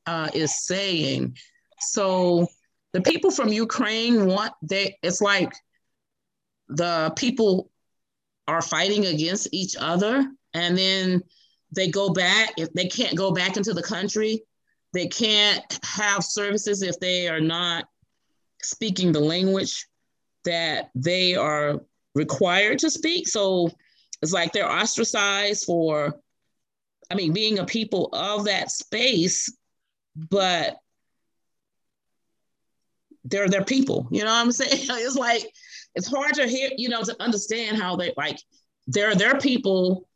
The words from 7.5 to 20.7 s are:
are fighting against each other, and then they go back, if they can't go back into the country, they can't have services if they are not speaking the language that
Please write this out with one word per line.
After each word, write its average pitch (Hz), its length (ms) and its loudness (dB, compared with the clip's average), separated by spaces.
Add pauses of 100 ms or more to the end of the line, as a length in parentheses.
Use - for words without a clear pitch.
are 160 140 0
fighting 196 440 2
against 165 460 -2
each 190 260 -6
other, 202 460 0 (300)
and 175 240 0
then 185 440 2 (520)
they 190 160 0
go 196 200 0
back, 185 460 2
if 165 160 -6
they 185 140 -2
can't 175 300 -2
go 190 160 0
back 185 260 0
into 202 160 -2
the 170 80 -4
country, 214 600 -2 (520)
they 180 140 -2
can't 208 760 2
have 202 400 -2
services 202 580 -2
if 175 160 -4
they 180 300 -2
are 160 120 -2
not 170 440 -2 (800)
speaking 185 500 0
the 151 80 2
language 185 680 0 (580)
that 165 500 -2